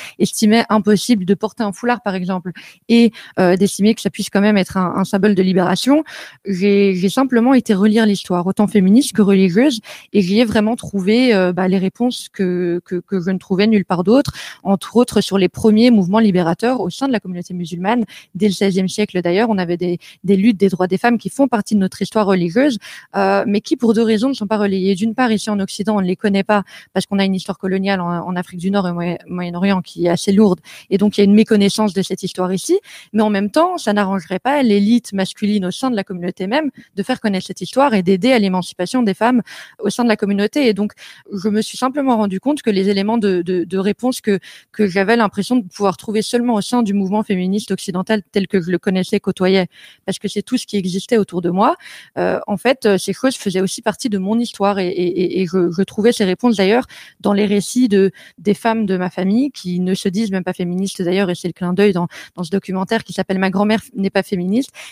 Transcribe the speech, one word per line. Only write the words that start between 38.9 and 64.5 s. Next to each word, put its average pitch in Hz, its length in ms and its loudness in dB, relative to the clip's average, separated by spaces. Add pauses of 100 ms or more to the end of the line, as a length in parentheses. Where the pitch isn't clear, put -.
des 196 100 0
femmes 240 260 2 (380)
au - 100 -4
sein 208 140 -4
de 240 60 2
la 208 80 2
communauté. 208 500 0
Et 220 80 2
donc, 208 200 -4 (380)
je 196 160 -6
me 208 140 0
suis - 160 -10
simplement 262 380 0
rendu 202 240 -2
compte 285 200 -2
que - 100 -2
les 196 180 2
éléments 208 300 0
de, 196 240 0
de, 180 200 -2
de 170 160 -4
réponse 208 420 -2
que, 196 200 -2 (320)
que 214 160 0
j'avais 196 260 0
l'impression 214 400 0
de 247 80 2
pouvoir 190 340 -2
trouver 214 260 -4
seulement 240 320 0
au 208 60 0
sein 240 220 0
du 202 100 0
mouvement 202 300 0
féministe 190 480 -2
occidental 190 600 -4
tel 196 160 -2
que 196 120 0
je 170 120 -6
le 175 60 2
connaissais, 185 420 -2
côtoyais, 185 480 0 (380)
parce 196 120 -6
que - 80 -8
c'est 202 160 -6
tout - 140 -4
ce - 100 -4
qui - 100 -6
existait 190 420 -2
autour 185 220 -2
de 170 100 -2
moi, 220 260 2 (420)
euh, 180 300 0
en 202 80 -4
fait, 262 280 -2
euh, 202 140 4
ces 196 140 -6
choses 262 240 -2
faisaient 185 240 -4
aussi 190 200 -4
partie - 280 -4
de 202 100 -4
mon 202 220 -2
histoire 202 400 -2
et, 180 80 -2
et, 180 180 -2 (140)
et, 190 220 0
et 185 40 -2
je, 180 240 0
je 175 140 -2
trouvais 214 260 0
ces 226 140 0
réponses 196 320 0
d'ailleurs 208 300 2 (340)
dans 208 120 0
les 202 140 2
récits 208 400 0
de, 196 240 4 (280)
des 202 160 0
femmes 220 320 -2
de 190 100 -2
ma 180 120 -2
famille 208 440 -2
qui 180 260 -6
ne 180 160 0
se - 140 -2
disent 196 240 -4
même 190 100 -4
pas 185 100 -4
féministes 185 440 -4
d'ailleurs, 185 320 -2
et 175 60 -2
c'est - 140 -8
le 165 40 -8
clin 180 220 -4
d'œil 202 180 4
dans, 175 160 -2 (280)
dans 175 60 -6
ce 160 80 -10
documentaire 190 540 -4
qui - 80 -16
s'appelle 190 260 -4
Ma 190 120 0
grand-mère 208 320 0 (120)
n'est 196 140 -2
pas 190 140 -2
féministe. 190 480 -4 (220)